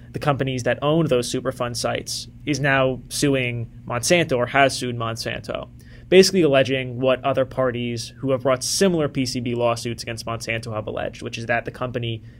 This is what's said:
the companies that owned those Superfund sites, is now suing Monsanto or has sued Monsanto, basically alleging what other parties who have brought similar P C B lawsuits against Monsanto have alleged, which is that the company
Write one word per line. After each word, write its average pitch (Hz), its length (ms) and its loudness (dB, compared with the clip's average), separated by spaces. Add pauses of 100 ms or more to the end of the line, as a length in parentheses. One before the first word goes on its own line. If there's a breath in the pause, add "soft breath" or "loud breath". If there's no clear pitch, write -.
(100)
the - 80 -10
companies 131 460 0
that 120 180 0
owned 156 260 4
those 123 240 2
Superfund 127 440 -4
sites, - 500 -4 (180)
is 143 140 0
now 135 500 2
suing 123 600 -2 (160)
Monsanto 147 500 2
or 120 100 2
has 135 300 4
sued 123 200 -4
Monsanto, 117 720 -6 (400 loud breath)
basically 190 340 8
alleging 131 560 2
what 127 240 2
other 135 220 2
parties 120 760 -2
who 135 140 0
have 123 100 0
brought 127 220 2
similar 170 440 2
P 135 180 -2
C 127 140 -4
B 117 140 -2
lawsuits 117 480 0
against 117 220 -10
Monsanto 113 500 -6
have 107 120 -6
alleged, - 340 -6
which 117 160 -8
is 113 100 -8
that 117 200 0
the 123 40 -8
company 120 540 -6 (160 loud breath)